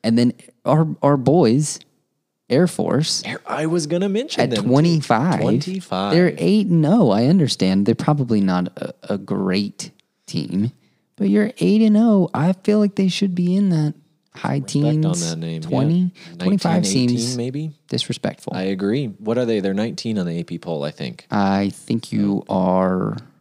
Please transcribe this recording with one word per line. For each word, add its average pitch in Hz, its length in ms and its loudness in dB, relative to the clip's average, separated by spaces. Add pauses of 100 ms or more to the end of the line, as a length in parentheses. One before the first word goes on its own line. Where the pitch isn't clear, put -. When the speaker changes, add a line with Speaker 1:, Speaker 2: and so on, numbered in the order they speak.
Speaker 1:
and 113 160 2
then 120 140 2 (320)
our, 156 240 2 (140)
our 143 140 4
boys, 135 640 2 (720)
Air 160 200 4
Force, - 560 -2
Speaker 2:
Air, - 220 -10
I - 200 -4
was 160 220 -2
gonna 180 200 -2
mention 220 320 -4
Speaker 1:
at 120 100 0
Speaker 2:
them, 107 140 -2
too. 110 60 0
Speaker 1:
twenty-five. 151 680 2
Speaker 2:
Twenty-five. 135 760 -2
Speaker 1:
They're 175 240 4
eight 190 300 2
and 165 180 2
oh. 175 240 4
I 110 160 4
understand 101 600 2
they're 117 100 2
probably 123 440 0
not 90 280 0 (100)
a, - 160 -10 (200)
a 98 40 -4
great 98 720 -4 (360)
team, 98 440 -4 (460)
but 202 120 0
you're 208 300 2
eight 202 240 4
and 214 140 4
oh. 208 360 4
I 160 200 2
feel 208 260 0
like 208 160 2
they 190 140 2
should 185 260 -2
be 180 220 0
in 202 140 2
that 151 240 0 (420)
high 135 260 -4
Speaker 2:
Respect 135 220 -6
on 151 180 2
Speaker 1:
teens, 165 280 -2
Speaker 2:
that 165 80 -6
name, 165 240 -8
yeah. 160 60 -12
Speaker 1:
twenty. 156 340 2
Speaker 2:
Nineteen, 170 360 -6
Speaker 1:
Twenty-five 180 460 0
Speaker 2:
eighteen, 127 240 2
Speaker 1:
seems 120 280 -2
Speaker 2:
maybe? 135 360 -6 (160)
Speaker 1:
disrespectful. - 680 -6
Speaker 2:
I 92 100 -4
agree. 101 420 -2
What 107 320 -4
are 123 60 0
they? 113 140 0
They're 98 160 -2
nineteen 107 420 -4
on 90 100 -2
the 85 120 -6
A 85 60 -6
P 87 140 -10
poll, 78 260 -6
I 76 80 -6
think. - 400 -12
Speaker 1:
I 98 380 0
think - 420 -6
you 101 360 -2
are 92 680 0 (240)